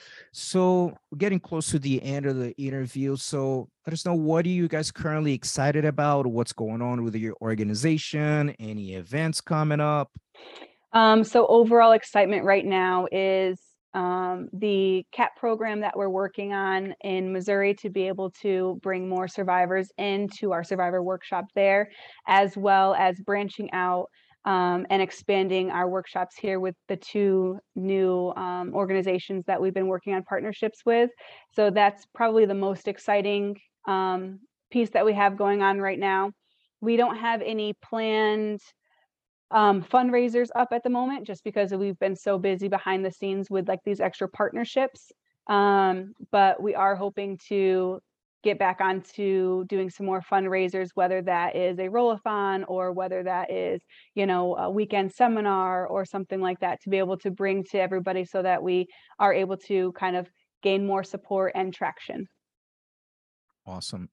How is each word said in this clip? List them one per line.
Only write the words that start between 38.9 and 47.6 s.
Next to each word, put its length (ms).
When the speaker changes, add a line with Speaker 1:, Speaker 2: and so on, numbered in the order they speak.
Speaker 2:
um, 320
fundraisers 720
up 180
at 100
the 80
moment, 360
just 180
because 300
we've 240
been 180
so 220
busy 300
behind 360
the 60
scenes 400
with, 180
like, 160
these 160
extra 280
partnerships. 800
Um, 640
but 320
we 120
are 220
hoping 420
to 520